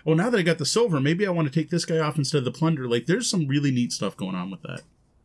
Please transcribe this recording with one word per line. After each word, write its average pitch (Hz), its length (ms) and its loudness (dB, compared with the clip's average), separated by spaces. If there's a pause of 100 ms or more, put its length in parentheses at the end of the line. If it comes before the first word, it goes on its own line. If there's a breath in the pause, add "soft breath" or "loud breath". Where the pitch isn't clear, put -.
Oh, 160 80 4
now 208 160 2
that 226 80 4
I - 20 2
got 165 160 2
the 175 80 -4
silver, 214 340 2
maybe 170 280 2
I - 20 -2
wanna 160 220 0
take 156 180 -2
this 170 160 -2
guy 160 140 0
off 151 180 -2
instead 143 220 0
of 123 60 -2
the 123 60 -4
plunder." 151 360 0
Like, 120 180 0
there's 226 240 0
some 170 160 0
really 143 240 2
neat 120 240 0
stuff - 240 -4
going 92 160 -6
on 90 160 -6
with 92 140 -12
that. 87 180 -10 (420)